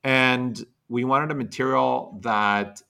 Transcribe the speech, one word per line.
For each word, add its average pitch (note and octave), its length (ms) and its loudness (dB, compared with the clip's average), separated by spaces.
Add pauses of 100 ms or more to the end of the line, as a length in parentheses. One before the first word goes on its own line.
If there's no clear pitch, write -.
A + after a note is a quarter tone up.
And B2+ 580 2 (280)
we A#2+ 160 0
wanted C#3+ 260 0
a D3 40 -2
material C3 840 -2
that G#2 680 0